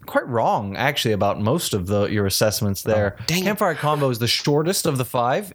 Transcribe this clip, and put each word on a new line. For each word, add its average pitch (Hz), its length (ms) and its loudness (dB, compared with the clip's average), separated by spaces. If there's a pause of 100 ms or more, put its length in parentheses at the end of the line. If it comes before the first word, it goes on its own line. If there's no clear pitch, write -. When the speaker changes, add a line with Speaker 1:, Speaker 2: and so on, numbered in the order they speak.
Speaker 1:
quite - 220 -2
wrong, 120 480 0
actually, 127 360 2
about 101 280 2
most 123 340 0
of 90 140 0
the, 101 160 2
your 101 220 0
assessments 104 560 0
there. 104 360 0
Speaker 2:
Oh, - 80 -14
dang 170 140 0
it. 185 40 -2
Speaker 1:
Campfire 202 300 0
Convo 143 380 0
is 117 80 -4
the 120 80 0
shortest 156 580 0
of 139 120 0
the 131 80 0
five. 135 480 -2